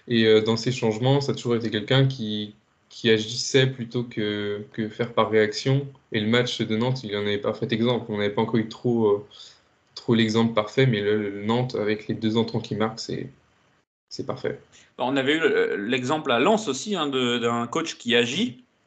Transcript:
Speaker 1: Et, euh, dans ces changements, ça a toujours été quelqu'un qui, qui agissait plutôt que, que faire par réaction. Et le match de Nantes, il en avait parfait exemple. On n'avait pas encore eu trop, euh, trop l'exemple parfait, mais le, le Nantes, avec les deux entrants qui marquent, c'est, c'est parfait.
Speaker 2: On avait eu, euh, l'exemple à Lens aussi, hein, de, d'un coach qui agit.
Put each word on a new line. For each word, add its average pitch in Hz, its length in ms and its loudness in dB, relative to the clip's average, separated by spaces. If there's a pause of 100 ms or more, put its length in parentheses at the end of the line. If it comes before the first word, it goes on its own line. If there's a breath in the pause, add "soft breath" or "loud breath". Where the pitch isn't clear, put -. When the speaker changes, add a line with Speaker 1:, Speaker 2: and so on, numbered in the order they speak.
Speaker 1:
Et, 113 180 4
euh, 110 160 8
dans 113 140 2
ces 127 160 -2
changements, 123 480 2
ça 135 120 -2
a - 40 0
toujours 120 200 -2
été 110 140 -2
quelqu'un 120 360 2
qui, 107 480 -4 (360)
qui - 200 0
agissait 110 580 2
plutôt 123 360 -4
que, 104 600 -4 (100)
que 110 160 -4
faire 117 240 -6
par 110 160 2
réaction. 110 580 2 (240)
Et 110 80 0
le 107 80 -2
match 123 340 0
de 110 140 -2
Nantes, 127 280 -2
il 101 120 -6
en 104 60 -2
avait 101 160 -2
parfait 110 340 -4
exemple. 113 380 0
On 107 80 -4
n'avait 104 120 0
pas 104 120 -2
encore 113 160 0
eu 110 120 0
trop, 117 380 0
euh, 101 180 2 (680 loud breath)
trop - 200 0
l'exemple 113 380 2
parfait, 107 320 2
mais 107 160 2
le, 104 280 0
le 101 140 -10
Nantes, 120 320 0
avec 107 320 -2
les 113 60 -4
deux 110 240 -2
entrants 113 240 -2
qui - 140 -6
marquent, 110 240 -4
c'est, - 300 -8 (800)
c'est - 160 -10
parfait. - 360 -8 (360 soft breath)
Speaker 2:
On 127 200 -2
avait 135 180 2
eu, 160 60 -2
euh, 92 360 2
l'exemple 127 540 -2
à 117 80 2
Lens 208 300 2
aussi, 196 260 -4
hein, 156 120 -2
de, 127 300 0
d'un 117 300 -2
coach 165 300 -6
qui 117 180 -2
agit. 139 480 0 (240)